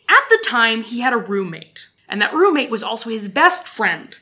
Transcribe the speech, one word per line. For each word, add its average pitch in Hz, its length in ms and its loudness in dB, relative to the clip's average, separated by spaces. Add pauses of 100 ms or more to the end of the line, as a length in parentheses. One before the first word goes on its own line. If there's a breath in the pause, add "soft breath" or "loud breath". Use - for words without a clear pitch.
(100)
at 539 200 6
the 440 120 4
time, 226 400 2
he 233 180 -8
had 254 120 2
a 233 60 0
roommate, 190 680 -8 (200)
and 208 140 -2
that - 100 0
roommate 302 380 2
was 220 120 -4
also 226 280 -8
his 208 180 -8
best 339 400 2
friend. 180 540 -4